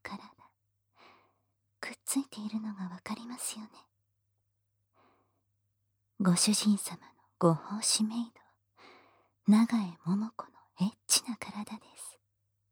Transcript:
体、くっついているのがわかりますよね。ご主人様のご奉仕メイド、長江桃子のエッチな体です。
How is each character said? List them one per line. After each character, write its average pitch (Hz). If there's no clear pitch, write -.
体、 -
く -
っ -
つ -
い 277
て -
い 214
る 220
の 214
が 190
わ 180
か 214
り 233
ま 247
す -
よ 214
ね。 220
ご 185
主 -
人 208
様 -
の -
ご 170
奉 202
仕 -
メ 220
イ 233
ド、 -
長 226
江 185
桃 208
子 -
の -
エ 180
ッ 214
チ -
な 226
体 208
で -
す。 -